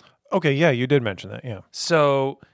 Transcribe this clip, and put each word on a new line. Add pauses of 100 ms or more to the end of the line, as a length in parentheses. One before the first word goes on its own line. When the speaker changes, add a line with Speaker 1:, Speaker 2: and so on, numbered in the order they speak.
(320)
Speaker 1:
Okay,
yeah,
you
did
mention
that,
yeah. (100)
Speaker 2:
So (140)